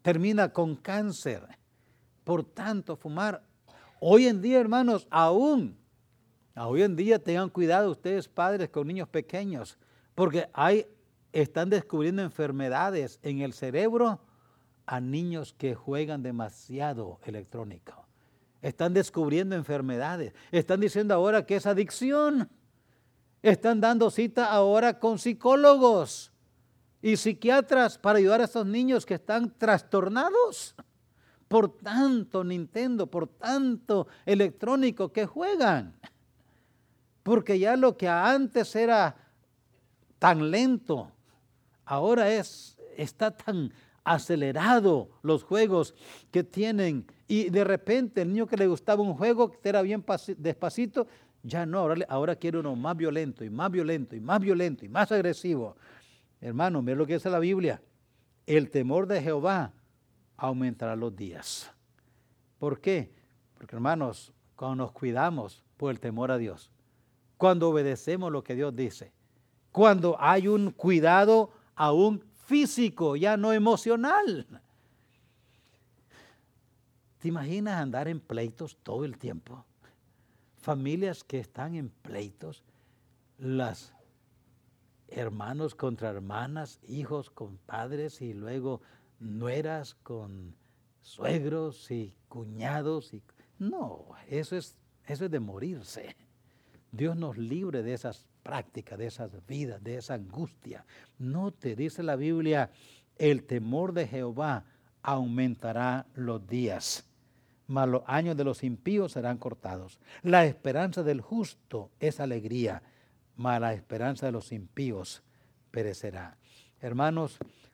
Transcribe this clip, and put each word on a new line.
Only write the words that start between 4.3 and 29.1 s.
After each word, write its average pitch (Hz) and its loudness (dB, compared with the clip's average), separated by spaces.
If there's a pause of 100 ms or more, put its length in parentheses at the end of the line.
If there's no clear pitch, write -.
día, 247 4
hermanos, 233 2
aún, 175 4 (760)
a 117 -8
hoy 135 2
en 196 2
día 208 2
tengan 180 -2
cuidado 180 2
ustedes, 180 -4
padres, 185 -2
con 147 -4
niños 175 -6
pequeños, 180 -8 (380)
porque 170 2
hay, 190 4 (460)
están 160 0
descubriendo 180 0
enfermedades 139 -4
en 139 -4
el 135 -6
cerebro 214 0 (680)
a 127 -4
niños 151 -6
que 131 -4
juegan 143 -6
demasiado 120 -8
electrónico. 104 -14 (540)
Están 165 -2
descubriendo 180 0
enfermedades. 139 -4 (180)
Están 180 2
diciendo 208 2
ahora 196 4
que 196 0
es 190 -2
adicción. 262 0 (920)
Están 220 4
dando 226 4
cita 233 0
ahora 214 6
con 226 2
psicólogos 247 6 (680)
y 220 4
psiquiatras 240 2
para 208 4
ayudar 202 6
a 233 2
estos 220 -2
niños 240 0
que 190 -2